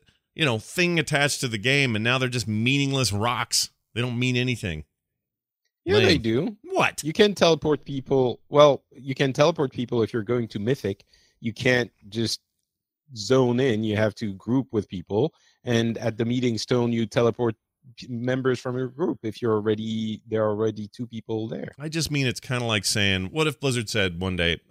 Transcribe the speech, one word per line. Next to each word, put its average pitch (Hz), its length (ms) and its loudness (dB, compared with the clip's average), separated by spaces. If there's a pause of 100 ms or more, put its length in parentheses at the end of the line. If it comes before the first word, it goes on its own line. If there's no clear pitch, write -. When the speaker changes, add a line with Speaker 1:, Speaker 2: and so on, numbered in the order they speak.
(340)
Speaker 1:
you 160 100 -2
know, 117 140 0
thing 175 400 -2
attached 143 420 0
to 131 80 -2
the 113 100 -4
game. 131 360 0
And 107 100 -2
now 127 140 2
they're 127 100 -2
just 120 200 -6
meaningless 131 640 0
rocks. 117 580 -2 (240)
They 113 60 -4
don't 120 180 -2
mean 127 180 0
anything. 107 480 -2 (1000)
Speaker 2:
Yeah, 381 160 2
they - 60 6
Speaker 1:
Lame. 151 160 4
Speaker 2:
do. 123 420 -2
Speaker 1:
What? 370 380 0
Speaker 2:
You 151 100 -4
can 208 220 4
teleport 156 500 2
people. 135 640 0
Well, 147 440 6
you 131 220 -8
can 135 180 0
teleport 147 400 2
people 120 300 0
if 104 100 0
you're 117 100 -2
going 117 260 -2
to 113 100 -8
Mythic. 101 460 -2 (360)
You 113 120 -6
can't 123 380 0 (200)
just 110 300 -4 (760)
zone 123 440 2
in. 113 220 0
You 107 140 -2
have 107 200 2
to 104 180 -6
group 117 380 -2
with 104 160 -2
people. 101 460 -4 (300)
And 117 340 0
at 113 180 -4
the 117 80 0
meeting 123 340 0
stone, 120 340 0
you 117 140 0
teleport 117 500 0 (400)
p-, 139 120 -18
members 127 520 -2
from 127 180 -6
your 127 100 -4
group 123 360 -6
if 107 180 -8
you're 113 100 2
already, 110 720 -2
there 110 180 0
are 107 60 2
already 107 380 -2
two 123 180 -12
people 113 420 -8
there. - 300 -10
Speaker 1:
I 151 100 -10
just 156 220 -4
mean 147 160 0
it's 117 140 -2
kinda 123 240 -4
like 110 220 0
saying, 98 400 2
what 156 200 -2
if 143 140 -4
Blizzard 123 300 -2
said 95 300 -2
one 92 160 -2
day, 85 240 0 (100)